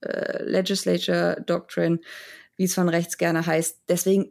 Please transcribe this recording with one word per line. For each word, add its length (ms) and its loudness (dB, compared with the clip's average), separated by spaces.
äh, 420 -4
Legislature 1000 0
Doctrine, 540 0
wie 60 0
es 100 0
von 160 2
rechts 300 0
gerne 260 2
heißt, 420 0
deswegen 440 2